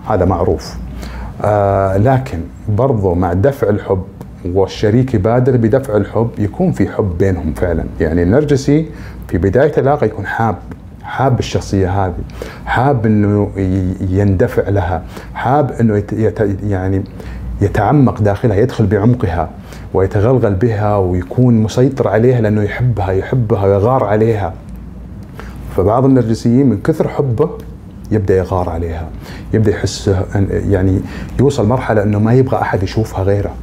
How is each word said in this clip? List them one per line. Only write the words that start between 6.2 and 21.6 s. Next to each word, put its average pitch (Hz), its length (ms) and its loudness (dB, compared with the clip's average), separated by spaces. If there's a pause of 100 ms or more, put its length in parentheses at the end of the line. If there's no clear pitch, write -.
يكون 135 340 0
في 101 160 0
حب 90 300 -2
بينهم 92 340 0
فعلًا. 82 320 -2 (160)
يعني 85 220 2
النرجسي 143 680 2 (380)
في - 100 0
بداية 120 400 2
العلاقة 139 260 2
يكون 107 220 -4
حاب، 110 300 -2 (460)
حاب 120 360 0
الشخصية 95 680 -2
هذه، 87 80 -4 (520)
حاب 123 400 2
إنه 104 500 2
ي-، 92 380 0 (160)
يندفع 98 580 2
لها، 92 340 0 (320)
حاب 131 360 0
إنه 110 260 2
يت-، 101 160 -2
يت-، 101 540 0
يعني 95 360 0 (580)
يتعمق 107 600 4
داخلها، 101 360 2
يدخل 117 300 2
بعمقها 98 640 2 (460)
ويتغلغل 104 600 2
بها 104 420 0
ويكون 95 580 2
مسيطر 117 540 2